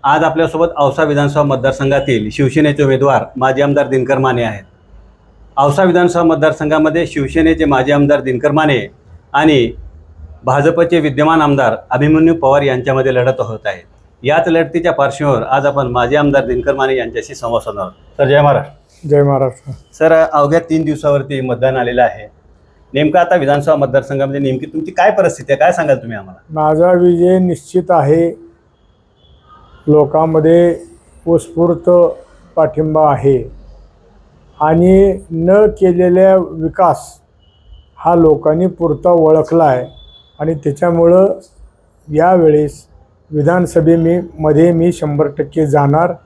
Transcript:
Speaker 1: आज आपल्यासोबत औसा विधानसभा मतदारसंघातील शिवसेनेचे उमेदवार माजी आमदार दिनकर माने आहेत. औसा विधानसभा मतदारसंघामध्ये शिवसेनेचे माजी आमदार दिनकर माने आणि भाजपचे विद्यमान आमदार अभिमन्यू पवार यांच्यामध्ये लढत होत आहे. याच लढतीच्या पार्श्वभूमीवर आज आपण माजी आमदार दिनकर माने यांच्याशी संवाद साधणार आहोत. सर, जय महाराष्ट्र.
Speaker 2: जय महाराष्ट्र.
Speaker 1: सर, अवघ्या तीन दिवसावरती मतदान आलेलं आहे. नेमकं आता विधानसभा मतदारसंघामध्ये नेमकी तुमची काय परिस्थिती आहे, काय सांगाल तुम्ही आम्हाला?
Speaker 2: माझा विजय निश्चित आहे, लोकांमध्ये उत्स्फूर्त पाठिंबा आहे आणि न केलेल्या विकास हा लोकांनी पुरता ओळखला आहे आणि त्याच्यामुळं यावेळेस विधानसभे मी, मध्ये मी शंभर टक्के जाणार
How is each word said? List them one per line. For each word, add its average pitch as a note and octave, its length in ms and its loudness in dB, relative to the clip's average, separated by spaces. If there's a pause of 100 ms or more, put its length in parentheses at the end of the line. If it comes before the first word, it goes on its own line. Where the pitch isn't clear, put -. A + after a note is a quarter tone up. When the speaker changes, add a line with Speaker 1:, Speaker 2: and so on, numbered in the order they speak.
Speaker 1:
आज D3+ 200 0
आपल्यासोबत D#3+ 440 -2 (100)
औसा D3 260 0
विधानसभा C#3+ 400 0
मतदारसंघातील C3 880 -2
शिवसेनेचे C#3+ 520 0
उमेदवार C3+ 420 2 (120)
माजी C3 240 0
आमदार C#3+ 260 0
दिनकर C3 300 -2
माने C3 260 -2
आहेत. G#2 200 -8 (960)
औसा C#3+ 260 2
विधानसभा F3 400 2
मतदारसंघामध्ये D#3 840 0
शिवसेनेचे D#3 580 -2
माजी C#3 260 0
आमदार C#3+ 300 2
दिनकर B2+ 300 -2
माने C#3+ 400 0 (420)
आणि D3 380 2 (720)
भाजपचे E3 560 0
विद्यमान D3+ 420 0
आमदार C#3 340 0 (140)
अभिमन्यू D#3 460 2
पवार C#3 260 2
यांच्यामध्ये C3 520 -2
लढत B2+ 280 0
होत A2 240 -8
आहे. F#2 180 -8 (440)
याच D#3+ 200 0
लढतीच्या E3 440 -2
पार्श्वभूमीवर C#3 560 -2
आज C3+ 180 -2
आपण C#3 220 -2
माजी B2 280 -2
आमदार C#3 300 2
दिनकर B2 300 -4
माने C3+ 220 -2
यांच्याशी A#2 380 -8
संवाद A#2 260 -4
साधणार G2+ 200 -10
आहोत. - 360 -14
सर, C#3 80 2
जय C#3+ 160 4
महाराष्ट्र. - 680 -4
Speaker 2:
जय C#3+ 140 4
महाराष्ट्र. C3+ 480 -2 (220)
Speaker 1:
सर, D#3+ 200 2 (200)
अवघ्या D3 260 2
तीन D#3+ 260 -4
दिवसावरती C#3+ 560 -4
मतदान B2+ 360 -2
आलेलं B2 260 0
आहे. - 380 -6 (520)
नेमकं D3+ 260 0
आता F3 160 2
विधानसभा C#3+ 400 0
मतदारसंघामध्ये C#3 640 -2
नेमकी C3+ 260 -4
तुमची D#3 260 -10
काय F#3 200 0
परिस्थिती E3+ 400 -2
आहे, - 80 -2
काय E3+ 120 2
सांगाल D3+ 260 -2
तुम्ही A#2 200 -12
आम्हाला? F#2+ 220 -18 (140)
Speaker 2:
माझा D#3 380 2
विजय F3+ 480 2
निश्चित F3+ 500 -2
आहे, E3 420 2 (1600)
लोकांमध्ये D#3+ 880 2 (500)
उत्स्फूर्त E3+ 640 0 (680)
पाठिंबा D#3 560 0
आहे B2+ 400 0 (1120)
आणि F#3 580 2 (120)
न F3+ 360 2
केलेल्या F#3 720 2
विकास D#3+ 600 -2 (960)
हा E3+ 200 0
लोकांनी D#3+ 520 2
पुरता E3+ 420 -2
ओळखला D#3+ 540 2
आहे B2+ 240 0 (520)
आणि D#3+ 140 -4
त्याच्यामुळं E3+ 800 2 (760)
यावेळेस D3+ 760 2 (460)
विधानसभे E3 640 0
मी, E3+ 240 0 (200)
मध्ये D#3 320 2
मी E3+ 200 2
शंभर D3 360 -4
टक्के C#3+ 380 -4
जाणार D3 480 0 (120)